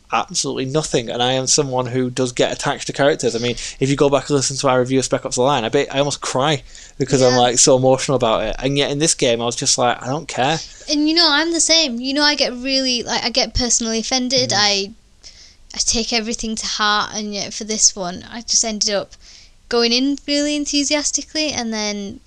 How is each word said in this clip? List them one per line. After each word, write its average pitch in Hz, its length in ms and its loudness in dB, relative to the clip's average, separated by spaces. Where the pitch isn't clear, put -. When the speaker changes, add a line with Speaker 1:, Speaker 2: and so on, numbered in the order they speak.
Speaker 1:
absolutely 127 500 -2
nothing, 135 460 0
and 120 120 -4
I 127 120 2
am 131 140 0
someone 127 400 0
who 127 220 0
does 127 220 -2
get 127 220 2
attached - 340 -4
to 143 60 -6
characters. 139 420 2
I 113 40 -4
mean, 120 180 -2
if 135 80 2
you 143 80 0
go 143 120 6
back 139 200 0
and 147 80 4
listen 131 180 -2
to 135 140 0
our 127 100 4
review 131 200 2
of 123 60 2
Spec 135 200 -2
Ops: 113 100 -6
The 123 60 2
Line, 127 240 2
I 113 40 -2
bet 143 240 0
I 139 60 2
almost 143 220 0
cry 139 420 0
because 135 240 2
I'm, 127 120 6
Speaker 2:
Yeah. 127 60 4
Speaker 1:
like, 123 200 4
so 139 160 8
emotional 131 400 4
about 113 300 2
it, 107 140 -4
and 139 180 -2
yet 139 120 2
in 143 100 -2
this 160 160 2
game 117 260 2
I 117 40 -2
was 120 120 -2
just - 200 0
like, 123 240 2
"I 120 60 -10
don't 143 220 -4
care." 143 300 0
Speaker 2:
And, 302 200 2
you 320 60 2
know, 339 140 4
I'm 311 220 2
the 330 80 0
same. 311 400 2
You 269 140 -4
know, 294 100 2
I 294 120 4
get 247 180 0
really, 254 500 -2
like, - 220 -2
I 240 60 -4
get 233 220 -2
personally 226 460 -2
offended. 254 520 -2
Speaker 1:
Mm. 196 60 0
Speaker 2:
I, 202 340 0
I - 60 -14
take - 340 -2
everything 226 420 -4
to - 100 -6
heart, 208 480 0
and 208 200 -8
yet 196 200 -8
for 226 120 -10
this 214 280 0
one, 185 380 -8
I 233 120 -12
just - 200 0
ended 214 300 -2
up - 180 -2
going 233 240 2
in 277 340 2
really 294 300 0
enthusiastically 294 960 -2
and 226 220 -6
then 208 540 -6